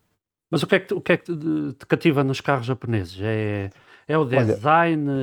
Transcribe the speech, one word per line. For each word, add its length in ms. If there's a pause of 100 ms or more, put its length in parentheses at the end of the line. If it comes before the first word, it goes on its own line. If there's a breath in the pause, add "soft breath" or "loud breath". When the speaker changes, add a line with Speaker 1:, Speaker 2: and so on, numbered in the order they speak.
(480)
Speaker 1:
Mas 140
o 60
que 80
é 40
que 60
te, 80
o 60
que 120
é 40
que 80
te, 520
te 100
cativa 360
nos 180
carros 260
japoneses? 540
É, 480 (380 soft breath)
é 100
o 40
Speaker 2:
Olha, 240
Speaker 1:
design? 640 (120)